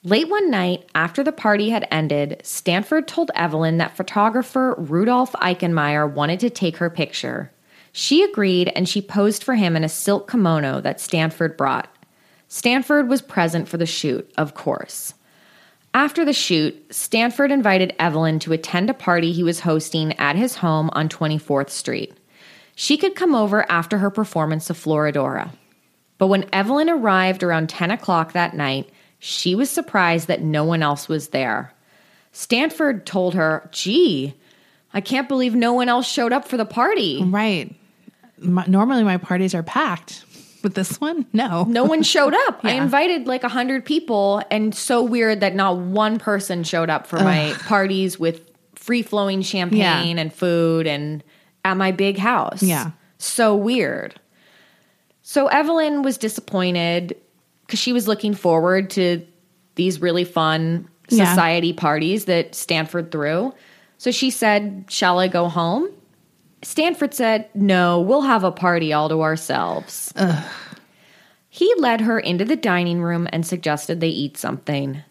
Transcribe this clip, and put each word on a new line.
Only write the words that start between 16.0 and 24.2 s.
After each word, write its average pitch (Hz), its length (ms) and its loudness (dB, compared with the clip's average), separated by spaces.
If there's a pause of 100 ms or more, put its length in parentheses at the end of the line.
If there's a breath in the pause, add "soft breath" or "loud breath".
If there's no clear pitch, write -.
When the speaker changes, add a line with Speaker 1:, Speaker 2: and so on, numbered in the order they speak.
Speaker 1:
the 285 80 2
shoot, 156 500 0 (120)
Stanford 240 560 0
invited 196 480 2
Evelyn 160 420 2
to 160 120 -2
attend 175 380 -2
a 254 40 -2
party 175 380 0
he 170 100 -2
was 170 180 0
hosting 156 580 -2
at 147 180 2
his 247 200 0
home 156 360 0
on 156 160 -2
twenty-fourth 151 600 -2
Street. - 480 -8 (600 loud breath)
She - 200 0
could 381 200 0
come 349 180 2
over 208 360 2
after 170 280 0
her 196 120 0
performance 160 600 -2